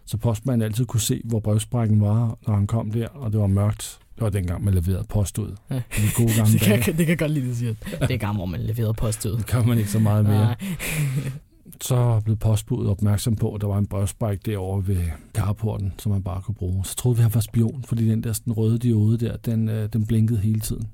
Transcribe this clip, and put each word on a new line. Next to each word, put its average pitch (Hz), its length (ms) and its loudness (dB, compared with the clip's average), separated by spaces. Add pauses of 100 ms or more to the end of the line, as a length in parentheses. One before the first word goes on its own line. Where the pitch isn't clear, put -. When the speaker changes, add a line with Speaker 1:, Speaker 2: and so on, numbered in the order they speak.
Speaker 1:
Så - 120 -6
postmanden 117 500 0
altid 110 200 -2
kunne 110 140 0
se, 120 240 -2
hvor 113 160 -2
brevsprækken 107 600 2
var, 113 460 2
når 110 80 0
han 101 120 2
kom 113 240 -2
der, 117 180 -2
og 127 240 -6
det 107 80 0
var 101 60 4
mørkt. 101 520 0 (160)
Det - 100 -4
var 107 60 0
dengang, 90 340 -2
man 98 100 2
leverede 90 340 0
post 104 300 0
ud. 104 180 -6 (140)
Speaker 2:
Ja. 139 60 -4
Speaker 1:
I 120 240 -4
de 107 160 2
gode 113 200 4
gamle 110 160 6
Speaker 2:
<laughs> 110 60 6
Det - 20 2
kan - 100 6
Speaker 1:
dage. 202 160 4
Speaker 2:
jeg, 156 120 0
det 170 80 2
kan - 20 0
jeg 170 100 2
godt 151 120 0
lide, 139 180 0
du 123 60 -2
siger. 120 200 -2 (260)
Det 131 100 0
er 127 60 0
gamle 104 260 -2
år, 85 40 -4
man 90 140 -4
leverede 110 340 -2
post 110 320 -2
ud. 98 100 -2
Speaker 1:
Det 104 100 -2
gør 123 180 0
man 117 140 2
ikke 104 120 0
så 107 80 0
meget 107 260 4
mere. 104 200 4
Speaker 2:
Nej. 113 120 2 (1200)
Speaker 1:
Så 120 440 2
blev 110 120 2
postbuddet 110 540 0
opmærksom 104 460 0
på, 107 180 -2
at 104 60 -6
der 104 60 -2
var 101 120 0
en 101 80 2
brevsprække 101 640 -2
derovre 95 380 -2
ved 92 140 0 (320)
carporten, 101 640 -2
som 104 140 -2
man 98 100 0
bare 92 200 -6
kunne 104 120 -6
bruge. 95 300 -4
Så - 120 -8
troede 123 200 0
vi, 117 60 4
han 110 120 4
var 117 60 2
spion, 117 460 -2
fordi 113 240 0
den 113 140 0
der 117 80 -4
sådan 113 200 -4
røde 110 260 0
diode 113 480 2
der, 110 100 -4
den, 110 320 -2
øh, 110 240 -4
den 107 140 0
blinkede 110 340 2
hele 110 200 0
tiden. 110 340 -6